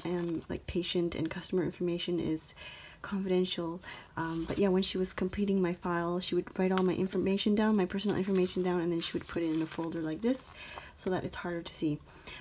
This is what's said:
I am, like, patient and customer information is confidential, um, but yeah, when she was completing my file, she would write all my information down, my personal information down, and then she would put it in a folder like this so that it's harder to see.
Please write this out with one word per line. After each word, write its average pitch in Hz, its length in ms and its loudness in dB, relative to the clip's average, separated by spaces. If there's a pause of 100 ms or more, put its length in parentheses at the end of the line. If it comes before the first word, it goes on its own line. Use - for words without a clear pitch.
I 170 40 -4
am, 170 400 -2
like, - 180 -8
patient 175 480 0
and 160 160 -2
customer 180 320 -2
information 175 560 -2
is 156 360 -2 (480)
confidential, 185 800 0 (360)
um, 165 320 -2
but - 100 -2
yeah, 196 100 6
when 185 140 6
she - 160 0
was 185 140 0
completing 196 500 2
my 175 120 2
file, 175 440 0
she 185 160 -2
would - 240 0
write 185 140 4
all 190 100 4
my 180 120 4
information 190 600 2
down, 214 220 4
my 190 80 4
personal 196 320 0
information 185 460 2
down, 180 180 2
and 170 100 0
then 170 100 0
she - 160 -2
would - 120 -6
put 170 140 -2
it 160 120 0
in 160 80 2
a 160 40 -2
folder 165 340 -4
like 156 220 -4
this 254 300 0 (440)
so - 140 -4
that 180 140 0
it's 185 120 -6
harder 170 260 -4
to - 120 -10
see. 151 240 0 (420)